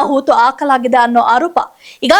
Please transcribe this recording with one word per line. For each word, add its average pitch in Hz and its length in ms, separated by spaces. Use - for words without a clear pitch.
ಹೂತು 277 320
ಹಾಕಲಾಗಿದೆ 254 640
ಅನ್ನೋ 240 180
ಆರೋಪ 330 240
ಈಗ 320 140